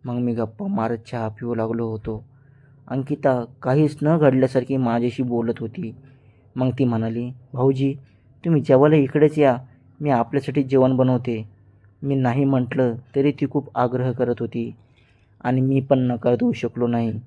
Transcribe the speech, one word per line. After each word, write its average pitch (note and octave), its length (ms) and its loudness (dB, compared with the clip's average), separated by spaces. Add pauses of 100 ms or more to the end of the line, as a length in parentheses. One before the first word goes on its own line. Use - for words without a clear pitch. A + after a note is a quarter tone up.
मग B2 100 -6
मी A#2+ 200 -2
गप्पा A2 320 -6
मारत A2+ 320 -2 (140)
चहा A2+ 160 -6
पिऊ A#2 260 -8
लागलो A2+ 320 -4
होतो. A2 380 -8 (640)
अंकिता C3 560 -2 (180)
काहीच D3 400 2
न D#3+ 160 2
घडल्यासारखी C3 580 2
माझ्याशी A#2+ 460 -2
बोलत A#2 380 -2
होती. A2+ 340 -10 (640)
मग B2+ 220 0
ती C3+ 60 2
म्हणाली, A#2 460 -2 (220)
"भाऊजी, C3+ 420 0 (500)
तुम्ही D#3+ 180 2
जेवायला D3 340 6
इकडेच D3 420 4
या, C3 200 4 (420)
मी D3 100 -2
आपल्यासाठी C3 520 0
जेवण C3 340 2
बनवते." B2 520 0 (540)
मी C#3 120 -4
नाही C3 300 0
म्हटलं B2+ 500 0 (220)
तरी C#3 160 2
ती C#3 180 -4
खूप C#3 280 -4
आग्रह B2+ 340 -2
करत B2 280 -2
होती A#2 360 -6 (680)
आणि B2+ 160 0
मी C3+ 200 2
पण C3 180 2
नकार B2 360 0
देऊ A#3 180 0
शकलो A#2+ 340 -4
नाही. A#2 260 -2 (140)